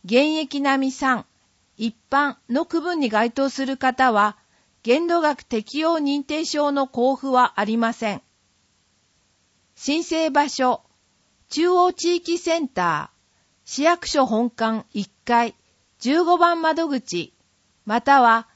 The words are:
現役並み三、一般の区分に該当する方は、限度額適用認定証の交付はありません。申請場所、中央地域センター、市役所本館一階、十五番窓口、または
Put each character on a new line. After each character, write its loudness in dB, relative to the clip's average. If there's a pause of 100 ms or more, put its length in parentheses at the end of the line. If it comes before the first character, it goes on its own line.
現 2
役 -6
並 0
み -2
三、 -2 (500)
一 -4 (160)
般 0 (100)
の -2
区 -2
分 -4
に 0
該 0
当 0
す -6
る -4
方 0
は、 0 (440)
限 0
度 2
額 0
適 -6
用 0
認 -2
定 -4
証 -2
の -2
交 0
付 -10
は 2
あ -2
り -2
ま -2
せ -6
ん。 -10 (1500)
申 -2
請 -2
場 2
所、 -2 (640)
中 0
央 4
地 -2
域 -4
セ -2
ン -4
タ -4
ー、 -20 (480)
市 -6
役 2
所 2
本 -2
館 -4
一 -6 (140)
階、 0 (460)
十 0
五 4
番 2
窓 0
口、 -6 (500)
ま -4
た 6
は 4